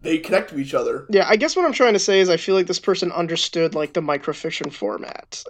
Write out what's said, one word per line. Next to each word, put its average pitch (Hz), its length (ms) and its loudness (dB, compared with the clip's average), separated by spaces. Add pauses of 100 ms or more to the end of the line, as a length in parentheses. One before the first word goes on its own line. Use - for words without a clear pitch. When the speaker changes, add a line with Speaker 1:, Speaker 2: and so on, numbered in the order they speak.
Speaker 1:
they 165 160 0
connect - 320 0
to 156 80 -6
each 135 160 -6
other. 120 360 -2
Speaker 2:
Yeah, 196 180 4
I 208 80 6
guess 277 200 0
what 359 80 2
I'm 302 80 2
trying 240 220 4
to 202 40 4
say 190 220 4
is 185 80 4
I 170 80 4
feel 190 180 0
like 185 120 2
this 180 140 -4
person 185 320 0
understood, 165 600 -2
like, 151 200 -4
the 170 80 0
microfiction 147 720 -4
format, - 760 -8